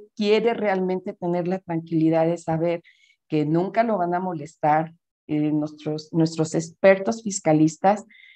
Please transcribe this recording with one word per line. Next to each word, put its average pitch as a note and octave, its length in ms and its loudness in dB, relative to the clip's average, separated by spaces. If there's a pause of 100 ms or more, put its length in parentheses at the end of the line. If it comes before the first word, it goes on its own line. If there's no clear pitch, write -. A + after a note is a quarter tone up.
(140)
quiere G#3+ 400 2
realmente F#3+ 600 -2
tener F3 340 -4
la F#3 120 -4
tranquilidad E3 640 0
de E3+ 120 0
saber E3 460 -2 (460)
que D3+ 160 0
nunca F#3 380 0
lo A3 140 -2
van F3 180 -2
a F3+ 40 -2
molestar, D#3+ 760 -2 (340)
eh, D3+ 260 -2
nuestros, D3+ 580 -6
nuestros D#3+ 440 0
expertos G3 680 2
fiscalistas D#3+ 840 2 (300)